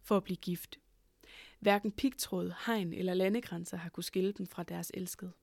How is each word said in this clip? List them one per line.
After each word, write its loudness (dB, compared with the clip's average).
for 4
at 2
blive -4
gift. -6
Hverken 4
pigtråd, 0
hegn 2
eller 0
landegrænser 2
har -6
kunnet -6
skille 2
dem -6
fra -8
deres -6
elskede. -8